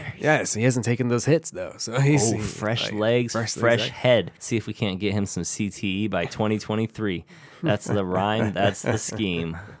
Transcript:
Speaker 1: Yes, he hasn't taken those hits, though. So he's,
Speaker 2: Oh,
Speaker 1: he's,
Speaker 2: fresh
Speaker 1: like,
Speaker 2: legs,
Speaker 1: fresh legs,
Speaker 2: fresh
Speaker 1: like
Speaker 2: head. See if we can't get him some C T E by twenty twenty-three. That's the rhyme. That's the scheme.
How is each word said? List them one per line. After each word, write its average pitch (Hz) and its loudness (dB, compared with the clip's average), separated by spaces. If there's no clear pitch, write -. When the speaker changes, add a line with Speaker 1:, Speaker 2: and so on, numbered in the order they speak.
Speaker 1:
Yes, 135 2
he 107 0
hasn't 123 4
taken 120 0
those 120 0
hits, 160 2
though. 90 -8
So 117 -4
he's, 139 4
Speaker 2:
Oh, 101 0
Speaker 1:
he's, 107 -4
Speaker 2:
fresh 113 -2
Speaker 1:
like, 107 -4
Speaker 2:
legs, 113 2
Speaker 1:
fresh 113 -2
legs, - -6
Speaker 2:
fresh 117 4
Speaker 1:
like 123 -2
Speaker 2:
head. 117 4
See - -2
if 101 -4
we 104 -8
can't 95 -2
get 98 0
him 104 2
some 90 -4
C 101 -2
T - -6
E 110 -2
by 87 0
twenty 107 0
twenty-three. 107 -4
That's - 0
the 101 0
rhyme. 101 0
That's 98 0
the 113 0
scheme. 87 -2